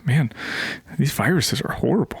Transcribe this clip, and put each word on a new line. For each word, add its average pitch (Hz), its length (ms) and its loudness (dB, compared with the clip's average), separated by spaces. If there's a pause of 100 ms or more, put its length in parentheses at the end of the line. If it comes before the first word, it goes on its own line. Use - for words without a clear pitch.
Man, 131 280 2 (640)
these 139 140 2
viruses 135 500 2
are - 100 -6
horrible. 147 480 0